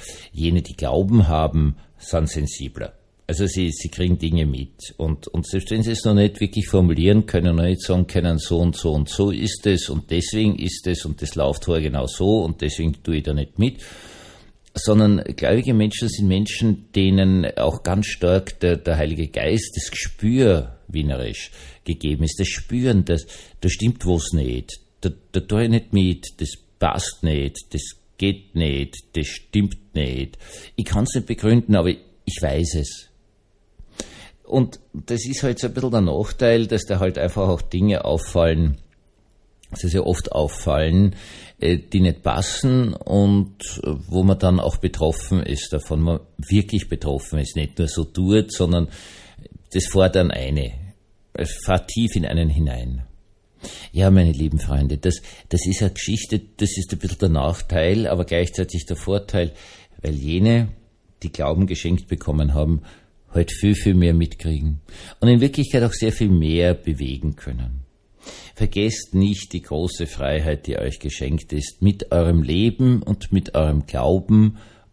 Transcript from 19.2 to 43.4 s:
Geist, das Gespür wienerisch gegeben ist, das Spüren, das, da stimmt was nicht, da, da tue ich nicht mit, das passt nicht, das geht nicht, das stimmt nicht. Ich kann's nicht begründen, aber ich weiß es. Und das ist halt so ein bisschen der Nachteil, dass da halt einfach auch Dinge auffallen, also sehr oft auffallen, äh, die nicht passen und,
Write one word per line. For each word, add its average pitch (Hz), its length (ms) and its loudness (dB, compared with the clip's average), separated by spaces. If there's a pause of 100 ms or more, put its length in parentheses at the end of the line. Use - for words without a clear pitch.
Geist, 78 480 -2
das - 160 -8
Gespür 107 840 0 (100)
wienerisch 65 640 -6 (320)
gegeben 76 400 -2
ist, - 160 -4
das 95 80 -2
Spüren, 120 560 0
das, 82 240 -2 (320)
da 92 80 2
stimmt 113 380 -2
was 87 260 0
nicht, 64 400 -4 (300)
da, 185 80 -2 (200)
da - 80 -2
tue 104 240 -2
ich 117 80 0
nicht 113 220 0
mit, 92 340 2 (120)
das 80 100 -6 (320)
passt - 420 -4
nicht, 73 360 -2 (120)
das - 100 -6 (380)
geht 98 380 -4
nicht, 71 400 -2 (160)
das 73 160 -4
stimmt - 640 -4
nicht. 67 420 -4 (380)
Ich 113 100 -4
kann's 104 300 -2
nicht 131 140 -4
begründen, 110 480 2
aber 87 140 2
ich - 520 -8
weiß 78 320 -2
es. - 320 -6 (1400)
Und - 360 -2 (120)
das 98 340 -6
ist 135 180 -6
halt 127 160 -2
so 127 80 -4
ein - 60 -8
bisschen 127 180 -4
der 113 80 4
Nachteil, 107 640 2
dass 98 160 -2
da 95 160 -2
halt 92 200 0
einfach 90 300 0
auch 87 140 0
Dinge 92 420 0
auffallen, 80 760 2 (920)
also - 160 -6
sehr 87 180 0
oft - 280 -2
auffallen, 80 840 2 (460)
äh, 85 180 2
die - 220 0
nicht 87 240 2
passen 123 680 0
und, 101 920 2